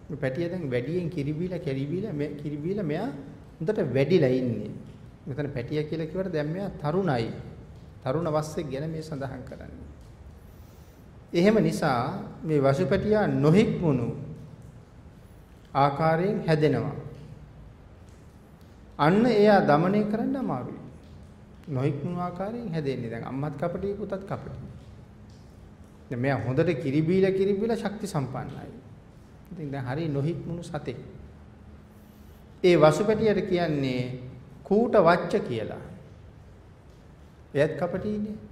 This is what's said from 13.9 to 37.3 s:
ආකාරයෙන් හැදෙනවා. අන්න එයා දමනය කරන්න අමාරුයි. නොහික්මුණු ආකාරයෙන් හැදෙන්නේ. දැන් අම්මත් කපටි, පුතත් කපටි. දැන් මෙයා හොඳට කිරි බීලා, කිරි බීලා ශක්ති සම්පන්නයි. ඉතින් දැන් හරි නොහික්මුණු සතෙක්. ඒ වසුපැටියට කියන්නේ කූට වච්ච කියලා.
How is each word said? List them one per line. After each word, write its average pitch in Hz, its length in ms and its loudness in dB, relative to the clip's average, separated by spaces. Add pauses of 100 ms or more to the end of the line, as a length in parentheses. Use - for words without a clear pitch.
ආකාරයෙන් 160 720 2
හැදෙනවා. 143 520 2 (2000)
අන්න 185 320 6
එයා 208 340 8
දමනය 170 440 4
කරන්න 240 300 0
අමාරුයි. 143 460 -4 (840)
නොහික්මුණු 151 520 -2
ආකාරයෙන් 190 540 -6
හැදෙන්නේ. 127 380 -4
දැන් 113 140 -8
අම්මත් 143 300 -6
කපටි, 185 380 -4
පුතත් 208 200 -6 (100)
කපටි. - 460 -10 (1400)
දැන් 120 160 -6
මෙයා 131 180 2
හොඳට 131 360 2
කිරි 139 260 0
බීලා, 190 300 4
කිරි 190 220 2
බීලා 220 240 0
ශක්ති 202 300 -6
සම්පන්නයි. 123 600 -6 (800)
ඉතින් 151 220 -10
දැන් 135 140 -6
හරි 147 220 -4
නොහික්මුණු 160 560 -4
සතෙක්. 139 340 -8 (1600)
ඒ 180 160 8
වසුපැටියට 208 720 4
කියන්නේ 139 720 -2 (400)
කූට 220 360 2
වච්ච 180 440 6
කියලා. - 420 -6 (1700)